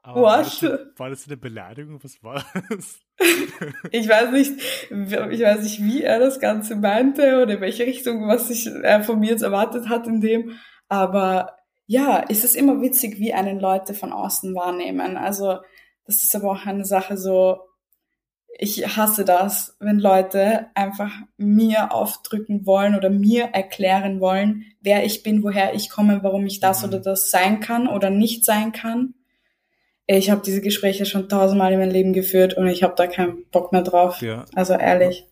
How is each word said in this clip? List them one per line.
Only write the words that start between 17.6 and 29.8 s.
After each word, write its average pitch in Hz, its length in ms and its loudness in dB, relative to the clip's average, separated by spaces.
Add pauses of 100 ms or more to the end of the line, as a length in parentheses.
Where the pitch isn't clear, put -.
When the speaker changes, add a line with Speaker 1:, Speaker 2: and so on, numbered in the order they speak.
Speaker 2:
ich - 400 -6
hasse 214 280 0
das, 185 540 0
wenn 208 200 2
Leute 196 760 2
einfach 202 360 -4 (260)
mir 214 560 2
aufdrücken 208 720 -4
wollen 196 300 4
oder 190 140 0
mir 208 360 4
erklären 196 760 -2
wollen, 196 460 0 (160)
wer 202 240 2
ich 208 180 -6
bin, 214 200 0
woher 196 300 0
ich 208 160 -6
komme, 208 340 2
warum 196 220 0
ich 196 140 -8
das 190 240 2
Speaker 1:
Mhm. 196 60 -6
Speaker 2:
oder 190 100 -4
das 190 320 -2
sein 196 280 2
kann 233 280 -2
oder 196 220 0
nicht 220 360 2
sein 220 260 2
kann. 240 420 -6 (1000)